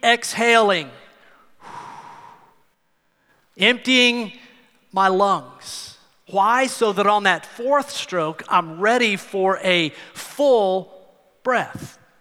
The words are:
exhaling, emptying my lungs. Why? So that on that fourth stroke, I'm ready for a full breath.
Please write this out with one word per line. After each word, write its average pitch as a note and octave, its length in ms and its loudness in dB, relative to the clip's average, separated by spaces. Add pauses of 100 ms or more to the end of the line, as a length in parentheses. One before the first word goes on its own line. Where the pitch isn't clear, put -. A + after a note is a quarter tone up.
exhaling, A3+ 880 2 (2750)
emptying A#3+ 760 2 (600)
my F#3+ 160 2
lungs. F#3 880 -2 (340)
Why? A3+ 360 2
So A3+ 260 0
that G3 140 0
on G#3 160 2
that F3+ 240 0
fourth C4+ 440 -2
stroke, D#3+ 580 -4
I'm E3 320 -2
ready A3 360 2
for F#3+ 420 -2
a F3 360 0 (180)
full G3+ 800 0 (500)
breath. - 560 -4 (220)